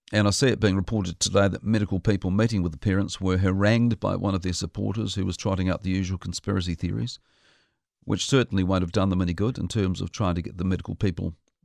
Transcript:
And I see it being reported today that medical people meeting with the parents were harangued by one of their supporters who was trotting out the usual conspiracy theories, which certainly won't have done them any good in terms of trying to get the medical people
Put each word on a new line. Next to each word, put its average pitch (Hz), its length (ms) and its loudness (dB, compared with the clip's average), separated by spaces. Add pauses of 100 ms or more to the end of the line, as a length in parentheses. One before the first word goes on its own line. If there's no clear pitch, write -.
(120)
And 104 160 4
I - 20 4
see 113 160 2
it 107 140 2
being 98 160 4
reported 95 420 -2
today 98 300 4
that 92 160 -6
medical 104 340 0
people 95 320 0
meeting 107 320 2
with 85 80 0
the 73 80 -10
parents 95 420 0
were 92 180 0
harangued 104 600 2
by 98 160 -2
one 95 220 -2
of 87 60 -4
their 90 100 -2
supporters 101 640 -4
who 98 100 -2
was 90 100 -4
trotting 92 320 -2
out 90 140 -2
the 92 80 -4
usual 92 260 -2
conspiracy 90 600 -4
theories, 110 420 -4 (840)
which 104 200 -2
certainly 120 380 2
won't 92 220 2
have 87 80 -4
done 98 160 2
them 92 120 2
any 87 140 0
good 104 240 -2
in - 80 -4
terms 95 340 0
of 92 120 -6
trying 90 240 -2
to 87 60 -2
get - 160 -12
the 95 60 -2
medical 92 300 -2
people 90 400 -2 (300)